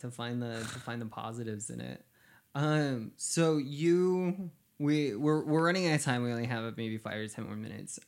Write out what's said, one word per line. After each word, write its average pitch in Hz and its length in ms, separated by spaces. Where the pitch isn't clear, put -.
to 123 100
find 120 320
the, 113 160
to 113 200
find 120 220
the 113 60
positives 113 640
in 58 100
it. 62 240
Um, 143 640
so 160 400
you, 175 920
we, 147 380
we're, 151 280
we're 156 220
running 180 220
out 156 80
of 147 80
time. 123 200
We 120 80
only 117 140
have 113 320
maybe 110 220
five 104 160
or 107 120
ten 107 180
more 98 100
minutes. 104 520